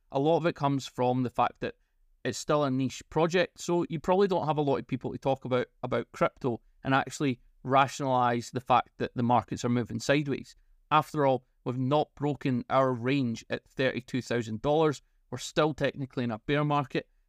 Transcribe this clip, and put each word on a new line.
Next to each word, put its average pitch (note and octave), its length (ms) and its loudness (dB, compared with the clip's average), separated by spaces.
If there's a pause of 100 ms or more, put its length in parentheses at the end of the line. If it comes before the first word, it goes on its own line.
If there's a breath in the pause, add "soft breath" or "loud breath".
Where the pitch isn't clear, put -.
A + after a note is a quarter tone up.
(120)
A C#3 60 -2
lot D#3 200 4
of D#3 80 0
it E3+ 80 0
comes C#3 320 0
from B2+ 360 0
the A#2 80 -2
fact - 300 0
that A#2 140 -6 (500)
it's C3 140 -4
still D3 260 0
a C#3 60 0
niche C3 380 -2
project, E3 520 0
so F3 280 -2
you D#3 100 -6
probably F#3+ 300 2
don't F3 180 0
have D3 120 0
a D3+ 40 2
lot C#3 160 2
of - 80 -8
people - 260 -6
to B2 60 -8
talk C3+ 260 -2
about, B2 220 0 (160)
about B2 300 -2
crypto - 480 -2 (240)
and C3+ 100 2
actually C3+ 440 0 (240)
rationalize B2 880 2
the B2+ 100 -6
fact - 280 2 (100)
that B2 160 -4
the B2 80 -2
markets A#2 420 0
are A#2+ 60 0
moving A#2 300 -2
sideways. C#3+ 560 -2 (340)
After D3 360 2
all, C3 180 2 (200)
we've B2+ 140 -4
not C#3 380 2
broken C#3 520 -2
our C3 240 4
range A#2+ 560 -2
at - 180 -6
thirty-two C3 540 -4
thousand A2+ 400 -4
dollars. D3+ 420 0 (280)
We're B2 80 -10
still D#3 340 0
technically C3+ 520 -4
in A#2+ 80 -2
a G#2+ 80 -8
bear D3 240 0
market, D3 420 -2 (220)